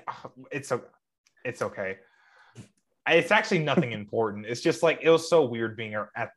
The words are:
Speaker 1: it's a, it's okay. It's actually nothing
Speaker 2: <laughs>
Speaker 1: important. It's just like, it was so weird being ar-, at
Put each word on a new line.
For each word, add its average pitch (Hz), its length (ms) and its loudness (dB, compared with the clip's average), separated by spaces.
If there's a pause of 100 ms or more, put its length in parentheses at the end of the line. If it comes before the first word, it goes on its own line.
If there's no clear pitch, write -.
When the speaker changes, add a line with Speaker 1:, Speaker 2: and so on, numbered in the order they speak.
(520)
Speaker 1:
it's 143 180 -6
a, 120 100 -2 (640)
it's 120 180 -6
okay. 95 340 -6 (1120)
It's 165 240 4
actually 214 280 2
nothing 143 320 2
Speaker 2:
<laughs> 107 80 -6
Speaker 1:
important. 104 460 -4
It's 120 140 -6
just - 220 0
like, 156 200 2
it 156 80 4
was 165 180 4
so 160 160 6
weird 113 320 -4
being 110 200 -8
ar-, 101 200 -6
at 117 200 -6